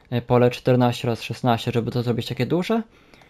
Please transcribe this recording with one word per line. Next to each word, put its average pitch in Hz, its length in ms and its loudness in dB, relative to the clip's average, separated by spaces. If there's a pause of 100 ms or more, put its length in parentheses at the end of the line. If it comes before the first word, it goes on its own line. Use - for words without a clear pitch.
e, 120 120 -2
pole 123 300 4
czternaście 123 560 2
oraz 117 140 -4
szesnaście, 117 500 -2
żeby 117 200 -2
to 123 120 -2
zrobić 117 240 -2
takie 123 180 -4
duże. 180 380 -2 (460)